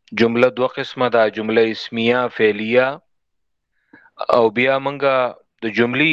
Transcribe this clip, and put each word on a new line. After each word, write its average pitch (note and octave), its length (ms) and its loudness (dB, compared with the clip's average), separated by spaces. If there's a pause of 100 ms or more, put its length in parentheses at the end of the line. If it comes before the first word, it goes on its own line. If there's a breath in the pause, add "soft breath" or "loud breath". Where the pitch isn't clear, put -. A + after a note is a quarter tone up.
(120)
جمله A#2 360 2
دوه B2 280 -2
قسمه C3 320 -4
ده، A2+ 200 4
جمله A2 420 0
اسمیه، A#2 580 -2
فعلیه. A2+ 600 2 (1500 soft breath)
او A#2+ 160 2
بیا B2+ 280 0
منګه C#3 380 -2 (460)
د A2+ 40 -6 (120)
جملې D3+ 340 0